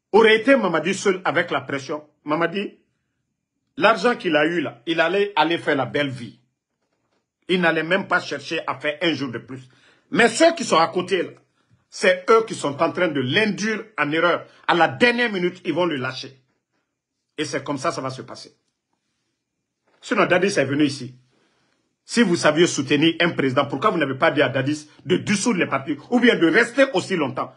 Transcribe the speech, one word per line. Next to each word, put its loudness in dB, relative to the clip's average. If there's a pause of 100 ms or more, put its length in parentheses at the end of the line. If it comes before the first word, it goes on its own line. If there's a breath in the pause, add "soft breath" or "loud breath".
(140)
Aurait 6
été 4
Mamadi 0
seul -2
avec -2
la -2
pression. -8 (200)
Mamadi, -4 (1000)
l'argent 2
qu'il 0
a 4
eu 0
là, -6
il -2
allait 0
aller 2
faire -2
la 0
belle -2
vie. -12 (1120)
Il 0
n'allait 2
même -4
pas 0
chercher -8
à -6
faire -6
un 0
jour -6
de -8
plus. -16 (400 soft breath)
Mais 4
ceux 4
qui -6
sont 2
à 4
côté -2
là, -12 (580)
c'est 0
eux 6
qui -10
sont -4
en 0
train 0
de -2
l'induire -2 (120)
en 0
erreur. 0 (220 soft breath)
À 4
la 4
dernière 2
minute, -4
ils -4
vont 0
le -2
lâcher. -10 (1000)
Et -4
c'est -6
comme -4
ça, -2
ça -8
va -6
se -12
passer. -18 (1500)
Sinon, 0
Dadis 2
est 2
venu 0
ici. -4 (880)
Si 0
vous 2
saviez 2
soutenir 0
un 2
président, 0
pourquoi -2
vous -2
n'avez -2
pas 2
dit 2
à 2
Dadis -4 (160 soft breath)
de 0
dissoudre 0
les 0
partis -4 (140 loud breath)
ou 2
bien 4
de 4
rester 2
aussi -2
longtemps ? -4